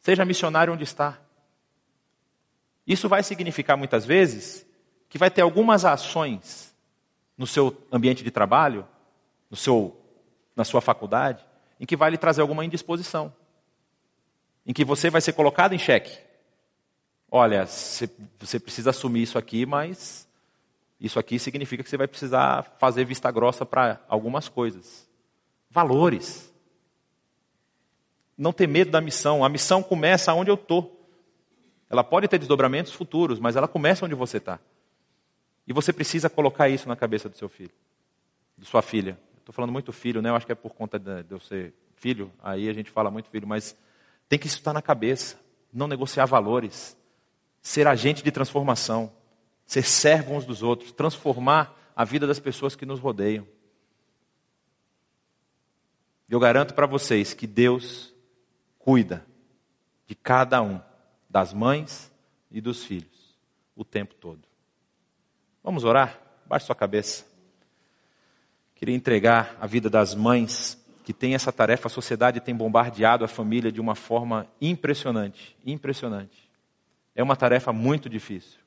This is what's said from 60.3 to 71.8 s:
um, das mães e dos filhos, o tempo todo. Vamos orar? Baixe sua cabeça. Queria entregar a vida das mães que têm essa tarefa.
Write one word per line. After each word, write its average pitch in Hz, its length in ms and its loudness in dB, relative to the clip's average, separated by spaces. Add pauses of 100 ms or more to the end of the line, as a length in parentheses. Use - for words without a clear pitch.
um, 98 180 -4 (480)
das 95 240 0
mães 135 580 -4 (400)
e 107 100 -12
dos 117 240 -8
filhos, - 520 -14 (400)
o 107 80 -14
tempo 101 300 -10
todo. 80 260 -20 (1200)
Vamos 165 220 -6
orar? 123 340 2 (280)
Baixe - 200 -4
sua 123 80 -2
cabeça. 104 520 -4 (1500)
Queria 117 200 -4
entregar 117 640 4
a 107 60 -8
vida 110 240 0
das 101 240 4
mães 113 680 0 (220)
que 113 80 -10
têm 127 220 -2
essa 131 180 -2
tarefa. 117 360 2